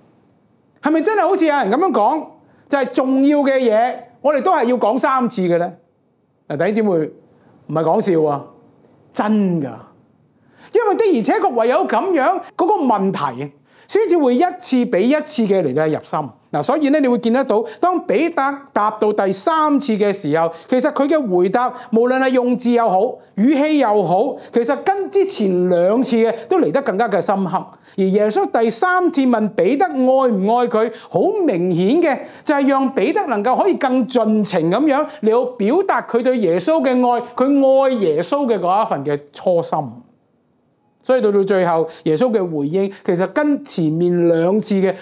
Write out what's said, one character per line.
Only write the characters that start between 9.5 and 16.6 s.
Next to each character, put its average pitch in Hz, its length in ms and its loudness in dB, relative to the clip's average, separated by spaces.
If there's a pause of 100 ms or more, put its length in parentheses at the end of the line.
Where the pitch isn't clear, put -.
㗎。 135 100 -6 (1040)
因 403 160 2
為 381 80 2
的 381 240 2
而 - 20 -2
且 262 180 0
確 381 140 0
唯 226 140 0
有 294 180 2
噉 339 240 0
樣， 339 300 2 (160)
嗰 349 100 0
個 415 80 2
問 214 380 0
題 143 400 -6 (340)
先 415 220 0
至 339 100 2
會 254 160 2
一 254 80 2 (160)
次 247 280 0
比 196 220 0
一 285 120 2
次 302 260 -4
嘅 190 160 2
嚟 135 100 -2
到 151 140 0
入 151 160 -2
心。 151 280 -8 (200)
嗱， 147 120 -4